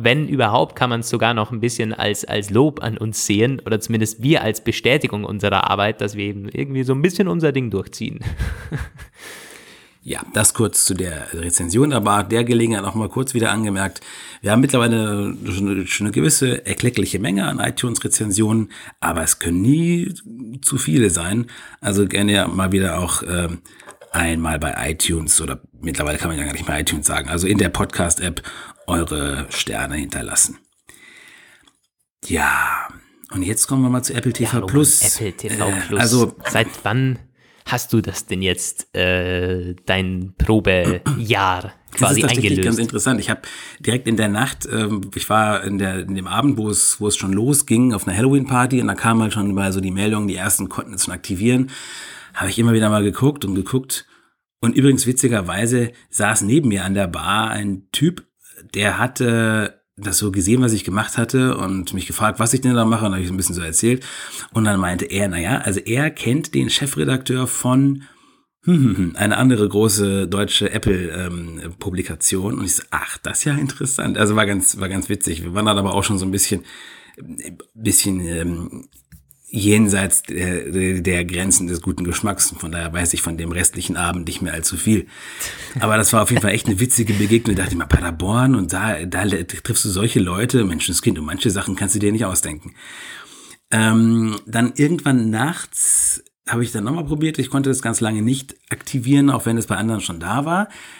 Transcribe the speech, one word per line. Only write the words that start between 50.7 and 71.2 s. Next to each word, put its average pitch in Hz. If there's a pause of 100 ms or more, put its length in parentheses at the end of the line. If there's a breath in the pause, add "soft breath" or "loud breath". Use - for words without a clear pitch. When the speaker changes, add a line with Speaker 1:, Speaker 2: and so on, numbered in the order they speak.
Speaker 2:
es 92
schon -
aktivieren. 120 (640 loud breath)
Habe 98
ich -
immer 117
wieder 110
mal 104
geguckt 135
und 98
geguckt. 131 (520 soft breath)
Und 117
übrigens, 131
witzigerweise, 117 (180 loud breath)
saß 104
neben 117
mir 98
an 95
der 98
Bar 95
ein 101
Typ, 175 (480)
der 98
hatte 113 (120)
das 92
so 104
gesehen, 98
was 113
ich 104
gemacht 107
hatte 127
und 95
mich 90
gefragt, 110
was 113
ich 127
denn 127
da 117
mache. 113
Und 98
hab 92
ich 90
so 92
ein 95
bisschen 92
so 87
erzählt. 113 (480 loud breath)
Und 113
dann 101
meinte 90
er, 101
na 87
ja, 90
also 95
er 139
kennt 147
den 131
Chefredakteur 131
von 139 (640 loud breath)
hm, 165
hm, 101
hm, 87
eine 104
andere 113
große 101
deutsche 101
Apple, 92
ähm, 85